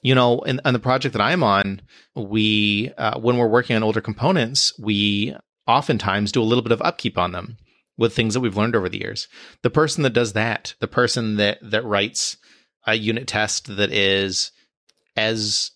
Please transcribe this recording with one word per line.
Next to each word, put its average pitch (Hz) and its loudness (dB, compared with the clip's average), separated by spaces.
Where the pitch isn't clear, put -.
you 131 4
know, 123 4
in, 127 -2
in 135 2
the 123 2
project 127 0
that 110 -2
I'm 160 2
on, 98 0
we, 104 0
uh, 113 -2
when 120 2
we're 117 4
working 120 2
on 110 2
older 110 0
components, 127 0
we 104 0
oftentimes 104 2
do 123 0
a 113 2
little 117 2
bit 113 -4
of 113 2
upkeep - -2
on 90 0
them 92 -10
with 117 0
things 110 0
that 131 0
we've 107 -2
learned 113 0
over 92 0
the 95 -6
years. - -8
The 120 2
person 156 0
that 127 2
does 110 0
that, 110 -4
the - -4
person 117 0
that, 104 0
that 110 -2
writes 104 -2
a 110 2
unit 113 -2
test 104 -4
that 101 0
is 98 0
as 110 -2